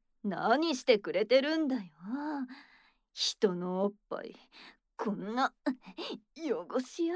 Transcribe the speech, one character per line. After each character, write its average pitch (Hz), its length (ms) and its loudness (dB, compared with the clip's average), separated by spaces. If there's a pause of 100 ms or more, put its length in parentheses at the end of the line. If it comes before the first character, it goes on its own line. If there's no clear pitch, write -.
(240)
何 220 520 2
し 254 80 -6
て 226 140 6
く 175 160 -4
れ 196 120 2
て 240 160 6
る 311 160 2
ん 311 100 2
だ 262 80 2
よ。 208 80 -4 (1300)
人 - 400 0
の 180 300 0
お 202 60 2
っ 202 40 -6 (160)
ぱ - 140 -8
い、 - 120 -14 (640)
こ 214 140 -4
ん 202 240 -6
な、 254 180 0 (800)
汚 233 440 -2
し 330 260 -4
や 339 100 0